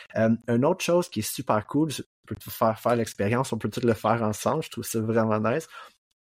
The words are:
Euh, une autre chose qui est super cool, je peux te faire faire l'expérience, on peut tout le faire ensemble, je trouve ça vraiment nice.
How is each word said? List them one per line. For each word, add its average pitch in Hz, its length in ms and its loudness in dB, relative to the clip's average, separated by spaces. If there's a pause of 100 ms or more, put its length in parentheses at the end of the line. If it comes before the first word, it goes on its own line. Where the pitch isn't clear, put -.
(180)
Euh, 113 180 4 (120)
une 120 180 2
autre 180 180 2
chose 175 260 2
qui - 120 -6
est - 20 0 (120)
super 107 300 0
cool, 151 240 0
je - 120 -8 (260)
peux 110 80 -8
te - 160 -14
faire 110 260 0
faire 120 200 2
l'expérience, 117 560 -2
on 113 40 -2
peut 110 120 -4
tout - 120 -8
le 117 120 4
faire 113 300 0
ensemble, 113 380 0
je - 80 -10
trouve 107 140 -8
ça - 160 -4
vraiment 110 400 2
nice. 117 280 -2 (560)